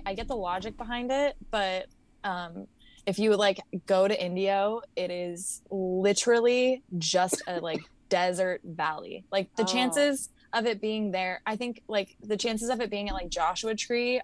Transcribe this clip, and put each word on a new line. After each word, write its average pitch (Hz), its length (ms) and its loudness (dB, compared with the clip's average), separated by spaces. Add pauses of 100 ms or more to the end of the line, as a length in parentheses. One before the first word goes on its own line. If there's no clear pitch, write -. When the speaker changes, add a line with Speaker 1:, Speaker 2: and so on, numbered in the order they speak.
Speaker 1:
I 196 100 -4
get 220 120 -6
the 262 80 -4
logic 190 420 -4
behind 240 340 -4
it, 277 260 2 (140)
but, 190 360 -2 (360)
um, 180 440 -6 (380)
if 190 120 0
you, 208 200 6
like, 202 220 4 (260)
go 190 220 6
to 208 160 0
Indio, 196 580 0 (140)
it 180 140 -2
is 175 520 -6 (100)
literally 233 1120 4 (140)
just 180 500 2
a, 175 140 -4
like, 165 180 -4 (160)
<laughs> - 140 -20
desert 180 540 2
valley. 160 680 -4
Like, 190 240 -2
the 226 80 2
Speaker 2:
Oh. - 20 4
Speaker 1:
chances 262 640 2 (240)
of 226 120 0
it 220 160 -2
being 214 300 -2
there, 185 340 -2
I 214 100 -2
think, 240 320 -8
like, 202 340 -2
the 208 160 -2
chances 226 320 -2
of 247 120 -2
it 214 80 -2
being 202 200 -4
at, 185 60 -4
like, 180 140 -6
Joshua 180 460 -2
Tree 240 480 -2